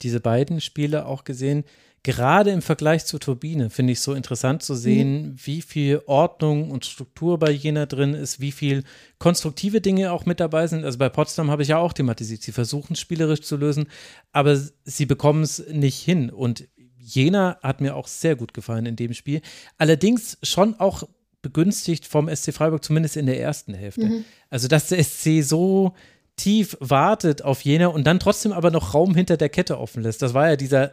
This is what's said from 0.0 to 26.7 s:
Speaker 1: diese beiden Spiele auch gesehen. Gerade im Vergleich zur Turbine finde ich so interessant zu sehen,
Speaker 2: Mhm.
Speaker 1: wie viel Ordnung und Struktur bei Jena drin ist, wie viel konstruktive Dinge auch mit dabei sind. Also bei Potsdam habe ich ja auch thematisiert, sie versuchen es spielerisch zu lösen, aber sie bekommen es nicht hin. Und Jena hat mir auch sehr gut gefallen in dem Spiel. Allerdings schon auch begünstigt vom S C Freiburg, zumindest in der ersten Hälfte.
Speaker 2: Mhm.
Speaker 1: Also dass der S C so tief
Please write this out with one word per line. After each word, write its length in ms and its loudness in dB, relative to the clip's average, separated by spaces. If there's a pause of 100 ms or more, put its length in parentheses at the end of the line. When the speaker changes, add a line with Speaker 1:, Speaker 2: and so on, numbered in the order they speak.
Speaker 1:
diese 180 -2
beiden 400 0
Spiele 460 -4
auch 180 -10
gesehen. 400 -2 (400)
Gerade 480 2
im 100 0
Vergleich 440 0
zur 120 -8
Turbine 520 -4
finde 220 0
ich 60 -2
so 160 -4
interessant 480 -4
zu 140 -6
sehen, 460 2
Speaker 2:
Mhm. 200 -12
Speaker 1:
wie 200 -8
viel 440 0
Ordnung 640 2
und 140 -8
Struktur 560 -4
bei 100 2
Jena 360 -2
drin 280 0
ist, 260 -8
wie 120 -6
viel 320 -2 (340)
konstruktive 640 0
Dinge 320 0
auch 140 -4
mit 120 -2
dabei 300 0
sind. 160 -4
Also 140 -6
bei 100 2
Potsdam 420 -2
habe 120 0
ich 60 -2
ja 100 4
auch 140 2
thematisiert, 500 -4
sie 100 -12
versuchen 400 -4
es 80 -6
spielerisch 420 -2
zu 140 -6
lösen, 320 -2 (420)
aber 260 4 (280)
sie 220 -2
bekommen 360 4
es 260 -4
nicht 320 0
hin. 300 0
Und 380 -4 (280)
Jena 680 2
hat 160 -2
mir 160 -2
auch 100 -10
sehr 300 -2
gut 180 -10
gefallen 320 -6
in 80 -6
dem 180 -6
Spiel. 280 -6 (360)
Allerdings 680 2
schon 340 0
auch 240 0 (400)
begünstigt 640 -2
vom 220 0
S 140 -6
C 100 -6
Freiburg, 320 0
zumindest 320 0
in 100 -2
der 140 0
ersten 340 -6
Hälfte. 300 -6
Speaker 2:
Mhm. 200 -2 (260)
Speaker 1:
Also 180 -2
dass 200 4
der 120 2
S 180 0
C 240 2
so 520 2 (440)
tief 420 0